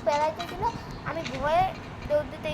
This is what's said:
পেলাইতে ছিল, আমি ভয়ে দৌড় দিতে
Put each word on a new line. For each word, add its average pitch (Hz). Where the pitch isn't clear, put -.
পেলাইতে 311
ছিল, 359
আমি 302
ভয়ে 285
দৌড় 294
দিতে 311